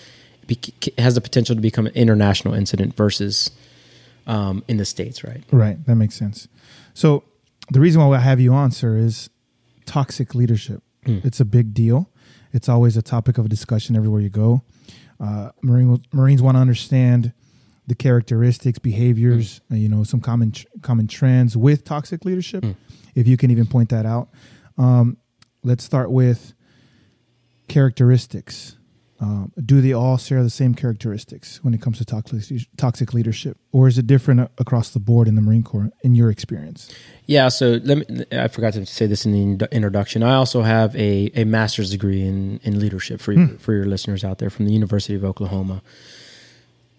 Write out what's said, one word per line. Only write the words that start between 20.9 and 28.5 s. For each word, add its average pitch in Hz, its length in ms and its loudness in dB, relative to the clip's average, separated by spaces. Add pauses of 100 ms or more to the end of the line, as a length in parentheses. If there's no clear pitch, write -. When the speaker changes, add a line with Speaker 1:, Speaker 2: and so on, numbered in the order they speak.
Speaker 2:
trends 127 500 2
with 143 280 2
toxic 151 420 -10
leadership, 185 380 -6
Speaker 1:
Mm. 101 120 -6 (380)
Speaker 2:
if 120 120 2
you 123 120 4
can 127 120 2
even 117 160 2
point 120 220 0
that 110 160 -2
out. 117 240 -4 (480)
Um, 123 400 4 (460)
let's 123 220 -2
start 127 260 -4
with 127 420 0 (1160)
characteristics. 127 1080 0 (460)